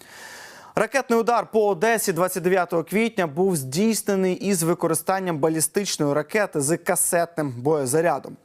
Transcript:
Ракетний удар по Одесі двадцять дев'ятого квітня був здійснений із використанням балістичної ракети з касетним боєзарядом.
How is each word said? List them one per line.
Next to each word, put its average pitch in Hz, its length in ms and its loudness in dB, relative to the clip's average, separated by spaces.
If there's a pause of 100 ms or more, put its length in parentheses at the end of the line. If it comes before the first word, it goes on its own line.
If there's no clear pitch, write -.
(760)
Ракетний 233 440 2
удар 220 320 0
по 214 160 4
Одесі 202 460 2
двадцять 175 300 0
дев'ятого 175 400 2
квітня 214 440 0
був 180 280 0
здійснений 190 760 0
із 180 300 -2
використанням 175 760 -2
балістичної 160 720 0
ракети 156 480 -2
з 156 160 0
касетним 170 800 -2
боєзарядом. 143 880 0